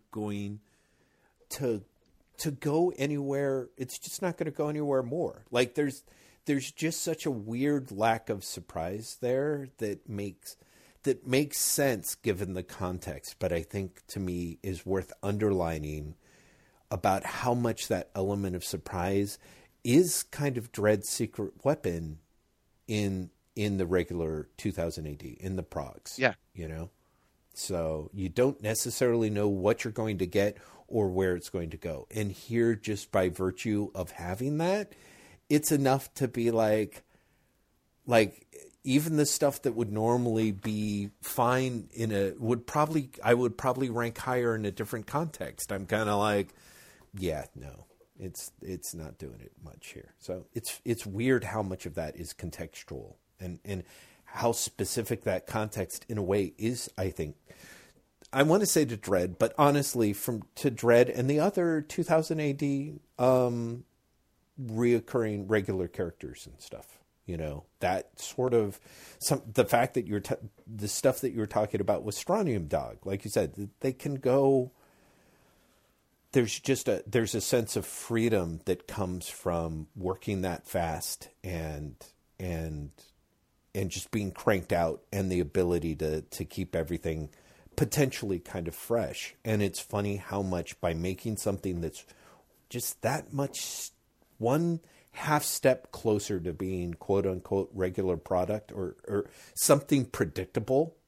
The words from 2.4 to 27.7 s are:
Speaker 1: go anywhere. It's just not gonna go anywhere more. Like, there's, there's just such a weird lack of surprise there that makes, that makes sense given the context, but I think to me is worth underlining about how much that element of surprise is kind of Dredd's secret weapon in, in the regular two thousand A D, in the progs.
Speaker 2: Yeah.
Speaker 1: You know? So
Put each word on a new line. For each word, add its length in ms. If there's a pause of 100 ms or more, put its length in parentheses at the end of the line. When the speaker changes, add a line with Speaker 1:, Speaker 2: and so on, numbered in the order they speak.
Speaker 1:
go 460
anywhere. 800
It's 220
just 240
not 160
gonna 120
go 180
anywhere 340
more. 480
Like, 240
there's, 300 (420)
there's 260
just 300
such 240
a 40
weird 640
lack 380
of 140
surprise 760
there 560
that 320
makes, 480 (460)
that 220
makes 360
sense 560
given 380
the 100
context, 760
but 140
I 100
think 460
to 100
me 460
is 200
worth 280 (100)
underlining 920 (760)
about 320
how 320
much 320
that 300
element 400
of 80
surprise 760 (460)
is 400
kind 340
of 140
Dredd's 360
secret 440 (120)
weapon 540 (680)
in, 420 (240)
in 240
the 80
regular 720
two 160
thousand 340
A 80
D, 240
in 160
the 80
progs. 560
Speaker 2:
Yeah. 160 (220)
Speaker 1:
You 100
know? 240 (640)
So 580